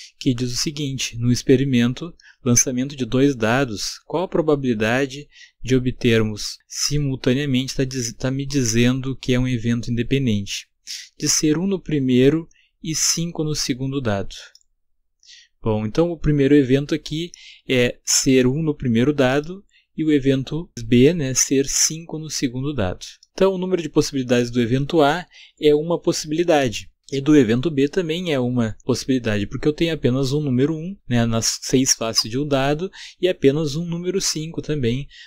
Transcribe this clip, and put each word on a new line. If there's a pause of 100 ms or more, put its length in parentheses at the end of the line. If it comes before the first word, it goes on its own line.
(200)
que
diz
o
seguinte:
no
experimento, (320)
lançamento
de
dois
dados,
qual
a
probabilidade (340)
de
obtermos (100)
simultaneamente,
tá
diz-,
tá
me
dizendo
que
é
um
evento
independente, (520)
de
ser
um
no
primeiro (320)
e
cinco
no
segundo
dado. (1300)
Bom,
então
o
primeiro
evento
aqui (380)
é
ser
um
no
primeiro
dado (320)
e
o
evento (160)
B,
né,
ser
cinco
no
segundo
dado. (260)
Então
o
número
de
possibilidades
do
evento
A (380)
é
uma
possibilidade. (220)
E
do
evento
B
também
é
uma
possibilidade,
porque
eu
tenho
apenas
um
número
um, (100)
né,
nas
seis
faces
de
um
dado (320)
e
apenas
um
número
cinco
também (200)